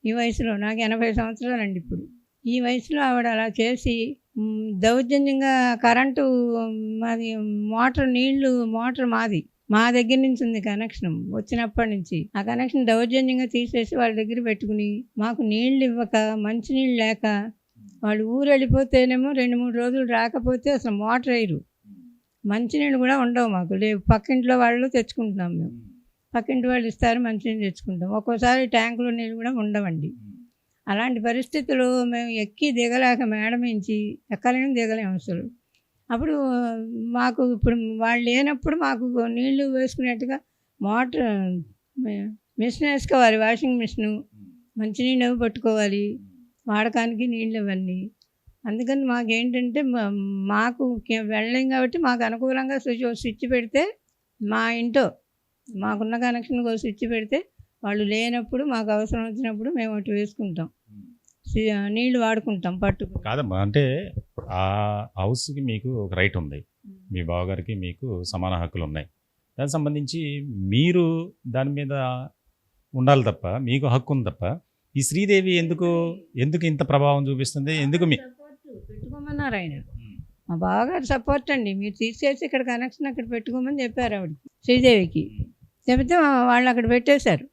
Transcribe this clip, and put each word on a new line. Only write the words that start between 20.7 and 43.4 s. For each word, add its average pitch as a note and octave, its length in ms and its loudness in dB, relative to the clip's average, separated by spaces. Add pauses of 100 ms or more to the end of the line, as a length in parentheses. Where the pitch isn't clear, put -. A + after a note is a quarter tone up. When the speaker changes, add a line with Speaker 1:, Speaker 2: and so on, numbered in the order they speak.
Speaker 1:
అసలు A#3+ 240 0
మోటార్ A#3 340 0
వేయరు, A3 300 0 (840)
మంచినీళ్ళు B3 540 0
కూడా B3+ 200 4
ఉండవు A#3+ 300 2
మాకు, F#3 260 -2
లేవు. G#3 340 0
పక్కింట్లో B3 500 2
వాళ్ళు B3 300 2
తెచ్చుకుంటున్నాం G#3+ 680 -2
మేము, E3 220 -4 (580)
పక్కింటి B3 340 0
వాళ్ళు B3 200 0
ఇస్తారు, A#3 320 0
మంచినీళ్ళు A3 440 -2
తెచ్చుకుంటాం. F#3 460 -4
ఒక్కోసారి A#3 580 2
ట్యాంకులో A#3 440 0
నీళ్ళు A3+ 240 -4
కూడా A3+ 180 -4
ఉండవండి. G#3 560 -2 (800)
అలాంటి A#3 340 -2
పరిస్థితుల్లో B3+ 680 0 (160)
మేము A#3+ 340 -2
ఎక్కి G#3+ 340 -2
దిగలేక, A#3+ 520 2
మేడ G#3+ 320 0
మించి A3 420 -2 (340)
ఎక్కలేము, B3+ 420 0
దిగలేము A3 400 -2
అసలు. F3+ 300 -4 (640)
అప్పుడు C4+ 260 0 (720)
మాకు B3 320 0 (100)
ఇప్పుడు A#3 240 4 (220)
వాళ్ళు A#3 280 2
లేనప్పుడు C#4 500 2
మాకు C4+ 280 0 (240)
నీళ్లు C4+ 420 0
వేసుకునేట్టుగా B3+ 680 -2 (420)
మోటార్, B3 480 0 (680)
మి-, A3+ 180 -4 (420)
మిషన్ A#3+ 300 0
వేసుకోవాలి, B3+ 500 4
వాషింగ్ A#3 420 2